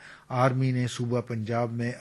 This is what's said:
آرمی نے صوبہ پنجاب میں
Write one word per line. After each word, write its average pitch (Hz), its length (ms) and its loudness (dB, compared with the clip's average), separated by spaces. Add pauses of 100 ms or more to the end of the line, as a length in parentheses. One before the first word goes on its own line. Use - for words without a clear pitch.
(300)
آرمی 131 420 4
نے 123 160 2
صوبہ 120 340 -2
پنجاب 117 500 -2
میں 117 300 -2